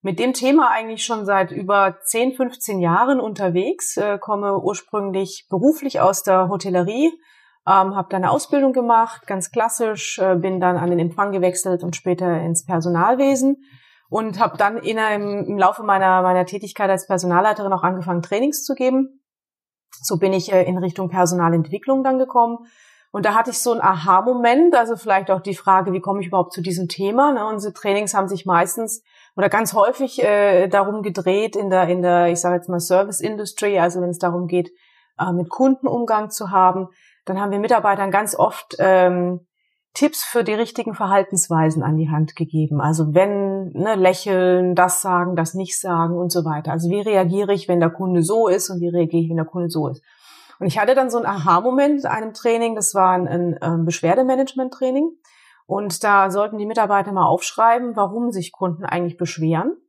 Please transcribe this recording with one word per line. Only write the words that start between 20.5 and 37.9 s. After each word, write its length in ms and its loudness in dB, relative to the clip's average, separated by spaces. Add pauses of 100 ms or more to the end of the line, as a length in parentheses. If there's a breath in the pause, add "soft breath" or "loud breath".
äh, 100 4
in 140 -2
Richtung 320 -6
Personalentwicklung 960 0
dann 140 0
gekommen. 400 2 (520 soft breath)
Und 140 -4
da 80 2
hatte 160 2
ich 80 -6
so 140 0
einen 100 0
Aha-Moment, 920 4
also 200 2
vielleicht 360 0
auch 100 0
die 140 -6
Frage, 380 2
wie 60 -2
komme 220 -4
ich 60 -8
überhaupt 260 0
zu 80 -10
diesem 260 -4
Thema, 460 2
ne? 140 -2
Unsere 260 -6
Trainings 400 -2
haben 140 0
sich 180 -6
meistens 580 0 (320 soft breath)
oder 140 2
ganz 240 0
häufig, 500 0
äh, 440 4
darum 340 0
gedreht, 540 -2
in 160 -2
der, 160 4
in 160 0
der, 240 4
ich 120 0
sag 140 0
jetzt 160 -4
mal, 100 -2
Service 400 0
Industry, 600 -4
also 200 0
wenn 120 -2
es 80 -8
darum 260 -2
geht, 240 -2 (480 soft breath)
äh, 160 -4
mit 160 -2
Kunden 380 0
Umgang 420 -2
zu 220 -10
haben, 380 2 (360 soft breath)
dann 160 -4
haben 100 -2
wir 80 -2
Mitarbeitern 520 2